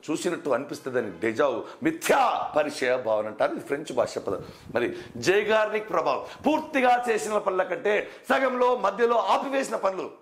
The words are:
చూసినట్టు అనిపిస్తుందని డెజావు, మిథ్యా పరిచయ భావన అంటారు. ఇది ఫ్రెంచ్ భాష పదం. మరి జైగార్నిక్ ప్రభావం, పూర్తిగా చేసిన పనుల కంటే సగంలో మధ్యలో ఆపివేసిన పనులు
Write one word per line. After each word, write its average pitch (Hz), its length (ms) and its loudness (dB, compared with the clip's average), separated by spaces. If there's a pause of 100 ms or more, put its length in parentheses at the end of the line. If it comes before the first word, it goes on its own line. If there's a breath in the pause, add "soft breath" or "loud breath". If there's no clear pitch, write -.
(120)
చూసినట్టు 165 380 -2
అనిపిస్తుందని 123 680 -2
డెజావు, 117 440 0 (200 loud breath)
మిథ్యా 220 760 2
పరిచయ 143 400 0
భావన 110 300 0
అంటారు. 127 240 0
ఇది 339 100 -6
ఫ్రెంచ్ 147 320 -6
భాష 117 240 0
పదం. 98 280 -4 (300 loud breath)
మరి 117 220 0 (200 loud breath)
జైగార్నిక్ 208 720 2
ప్రభావం, 147 360 0 (220 loud breath)
పూర్తిగా 254 640 2
చేసిన 214 280 0
పనుల 190 260 0
కంటే 190 460 0 (200 loud breath)
సగంలో 247 480 2
మధ్యలో 220 400 2
ఆపివేసిన 254 580 0
పనులు 190 360 -2 (100)